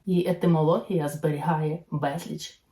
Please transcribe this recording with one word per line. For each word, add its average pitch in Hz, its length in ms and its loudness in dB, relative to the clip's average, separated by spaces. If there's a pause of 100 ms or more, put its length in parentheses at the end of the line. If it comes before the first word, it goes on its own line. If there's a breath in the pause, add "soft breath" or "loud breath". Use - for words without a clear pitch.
і 180 220 2
етимологія 170 800 2
зберігає 156 800 -2
безліч 151 800 -6